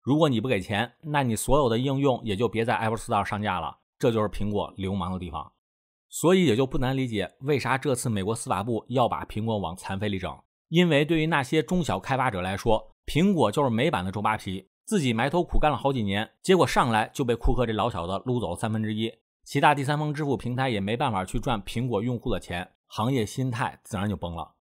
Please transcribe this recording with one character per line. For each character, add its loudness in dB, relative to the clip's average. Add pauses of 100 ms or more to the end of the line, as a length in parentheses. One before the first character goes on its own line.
如 2
果 4
你 2
不 -2
给 2
钱， -2
那 -2
你 0
所 2
有 4
的 2
应 0
用 2
也 -2
就 2
别 0
在 0
Apple -2
Store 0
上 -4
架 -2
了， -8 (240)
这 4
就 2
是 0
苹 -2
果 -2
流 -4
氓 -4
的 -6
地 -10
方。 -10 (580)
所 2
以 4
也 4
就 2
不 -6
难 0
理 -2
解， -4
为 0
啥 -2
这 -2
次 -2
美 0
国 -2
司 -8
法 0
部 -4
要 2
把 -4
苹 -8
果 -2
往 -4
残 -8
废 -2
里 -2
整。 -8 (300)
因 4
为 4
对 2
于 2
那 0
些 2
中 0
小 -2
开 -2
发 0
者 -4
来 -4
说， 0 (120)
苹 2
果 4
就 0
是 2
美 2
版 -2
的 -4
周 -6
扒 0
皮， -8 (160)
自 2
己 2
埋 2
头 2
苦 2
干 6
了 0
好 0
几 -2
年， -2 (120)
结 4
果 6
上 2
来 2
就 -2
被 2
库 2
克 2
这 -2
老 0
小 -4
子 -4
撸 0
走 -4
了 -4
三 -4
分 -2
之 -2
一， -2 (320)
其 -2
他 6
第 -4
三 0
方 -2
支 -6
付 0
平 -6
台 -2
也 0
没 -2
办 0
法 -2
去 -4
赚 -2
苹 -4
果 0
用 -2
户 -4
的 -2
钱， -8 (200)
行 -2
业 0
心 -4
态 -6
自 -8
然 -2
就 -2
崩 -8
了。 -10